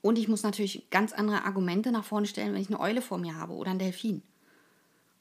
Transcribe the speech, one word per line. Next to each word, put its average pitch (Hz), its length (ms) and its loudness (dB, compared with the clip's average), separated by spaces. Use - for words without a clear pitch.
Und 226 160 6
ich 220 100 2
muss 214 160 2
natürlich 208 460 -2
ganz 208 240 2
andere 208 320 0
Argumente 196 460 2
nach 220 140 0
vorne 208 220 0
stellen, 208 260 -4
wenn 196 80 0
ich 196 80 -4
eine 208 100 -2
Eule 226 220 2
vor 190 160 -6
mir 170 180 -4
habe 165 180 -8
oder 80 160 -4
einen 185 100 0
Delfin. 185 440 -2